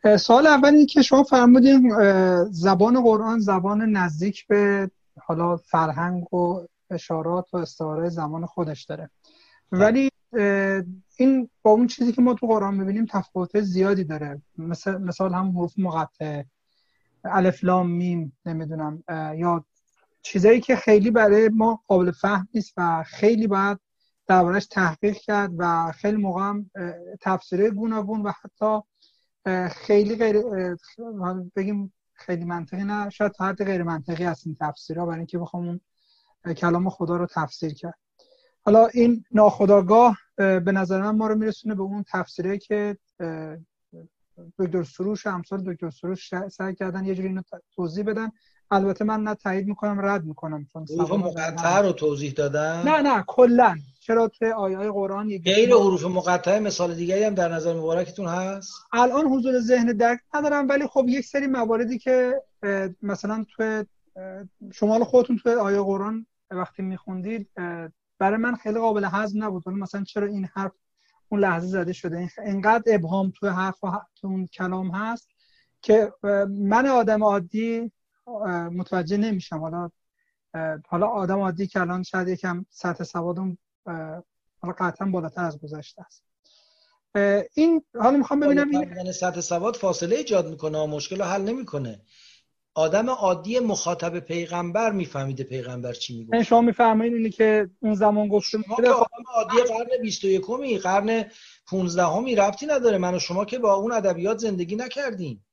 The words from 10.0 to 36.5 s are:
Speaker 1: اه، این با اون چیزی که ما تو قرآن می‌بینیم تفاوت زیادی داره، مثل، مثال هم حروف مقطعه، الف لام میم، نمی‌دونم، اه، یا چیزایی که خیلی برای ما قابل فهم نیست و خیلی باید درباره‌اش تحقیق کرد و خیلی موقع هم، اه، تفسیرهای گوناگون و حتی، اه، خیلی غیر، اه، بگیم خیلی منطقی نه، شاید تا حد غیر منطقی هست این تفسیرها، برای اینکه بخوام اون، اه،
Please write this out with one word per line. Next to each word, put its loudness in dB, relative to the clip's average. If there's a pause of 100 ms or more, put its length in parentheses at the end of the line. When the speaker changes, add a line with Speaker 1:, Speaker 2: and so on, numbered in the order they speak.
Speaker 1:
اه، 2 (340)
این 2 (140)
با 6
اون 6
چیزی 0
که 0
ما 6
تو -4
قرآن 0
می‌بینیم -2
تفاوت -4
زیادی 0
داره، -8 (160)
مثل، -6
مثال -4
هم -2
حروف -4
مقطعه، -4 (840)
الف 0
لام 2
میم، -4
نمی‌دونم، -8
اه، -8
یا -2 (560)
چیزایی 6
که 2
خیلی 4
برای 6
ما 2
قابل 4
فهم -2
نیست -4
و 0
خیلی 2
باید 0 (480)
درباره‌اش 4
تحقیق -2
کرد -2
و 0
خیلی -2
موقع -2
هم، -6
اه، -10 (280)
تفسیرهای -2
گوناگون -4
و -4 (120)
حتی، -4 (600)
اه، -2
خیلی 2
غیر، 2
اه، -6 (120)
بگیم -6 (200)
خیلی -8
منطقی -8
نه، -6
شاید -2
تا -6
حد -4
غیر -2
منطقی -6
هست -4
این -10
تفسیرها، -6
برای -6
اینکه -8
بخوام -8
اون، -8 (600)
اه، -8